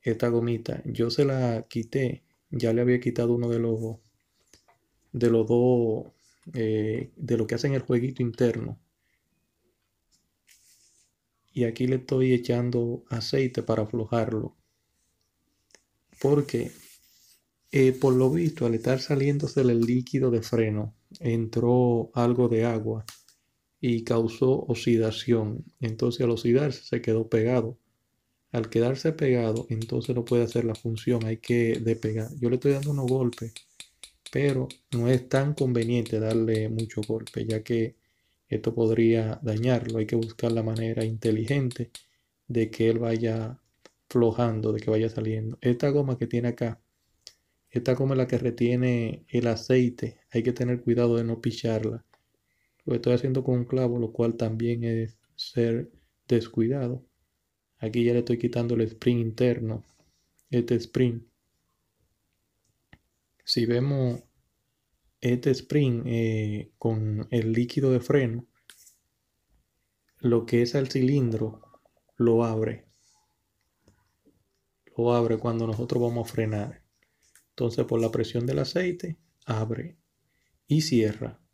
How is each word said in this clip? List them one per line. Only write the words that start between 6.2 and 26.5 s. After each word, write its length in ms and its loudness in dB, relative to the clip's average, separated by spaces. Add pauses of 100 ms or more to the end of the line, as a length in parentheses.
eh, 640 -2
de 220 -2
lo 80 0
que 100 -4
hacen 180 -2
el 80 0
jueguito 420 -2
interno. 560 -2 (2750)
Y 140 0
aquí 220 -2
le 100 0
estoy 360 2
echando 760 0
aceite 540 -2
para 200 0
aflojarlo. 720 -4 (1700)
Porque, 500 2 (1000)
eh, 180 6
por 220 4
lo 180 6
visto, 340 0
al 100 2
estar 240 0
saliéndose 600 0
el 220 4
líquido 500 0
de 100 0
freno, 540 -2 (240)
entró 960 2
algo 340 4
de 160 2
agua 400 -2 (800)
y 240 0
causó 460 2
oxidación. 1120 0 (160)
Entonces, 400 -2
al 80 2
oxidarse, 540 0